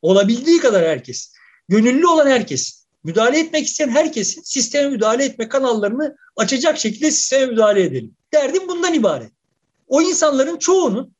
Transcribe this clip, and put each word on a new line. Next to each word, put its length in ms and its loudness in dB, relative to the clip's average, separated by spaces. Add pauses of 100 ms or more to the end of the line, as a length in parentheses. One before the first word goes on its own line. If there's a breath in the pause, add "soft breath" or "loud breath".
olabildiği 580 2
kadar 260 2
herkes, 480 -6 (360 soft breath)
gönüllü 380 2
olan 200 4
herkes, 580 -2 (180)
müdahale 360 0
etmek 260 -2
isteyen 240 -4
herkesin 520 -2
sisteme 480 -2
müdahale 360 0
etme 240 -6
kanallarını 680 -2 (200 soft breath)
açacak 420 -2
şekilde 340 -2
sisteme 340 0
müdahale 380 2
edelim. 320 -6 (180)
Derdim 340 0
bundan 260 -2
ibaret. 380 -2 (560)
O 140 2
insanların 560 2
çoğunun 640 0